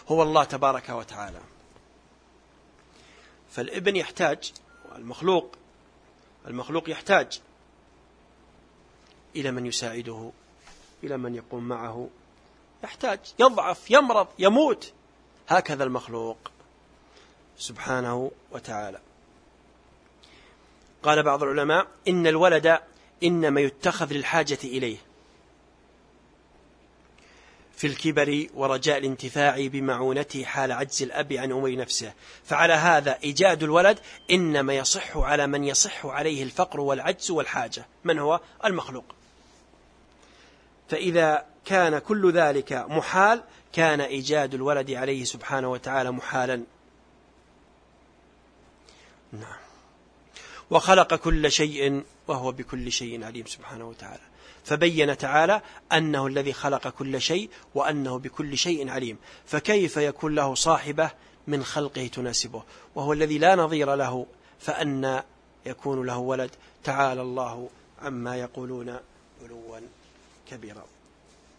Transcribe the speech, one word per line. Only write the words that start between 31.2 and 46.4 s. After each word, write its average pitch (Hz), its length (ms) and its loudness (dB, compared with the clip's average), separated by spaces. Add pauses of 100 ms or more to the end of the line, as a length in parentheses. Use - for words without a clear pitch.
عن 131 180 -4
أمور 131 240 -2
نفسه، 120 380 -6 (300)
فعلى 165 300 4
هذا 151 500 4
إيجاد 156 400 4
الولد 175 360 6 (320)
إنما 151 420 2
يصح 135 440 -2
على 143 300 2
من 143 160 -2
يصح 139 420 0
عليه 143 380 -4
الفقر 147 360 -2
والعجز 143 520 -2
والحاجة، 131 540 -4 (180)
من 165 160 0
هو 151 200 0 (260)
المخلوق. 139 400 -4 (1800)
فإذا 160 560 2 (200)
كان 175 340 2
كل 196 320 2
ذلك 147 420 2
محال، 185 680 2 (300)
كان 156 280 4
إيجاد 139 520 -2
الولد 135 380 0
عليه 131 320 -2
سبحانه 127 480 -4
وتعالى 127 400 -2
محالاً". 127 520 -4 (2750)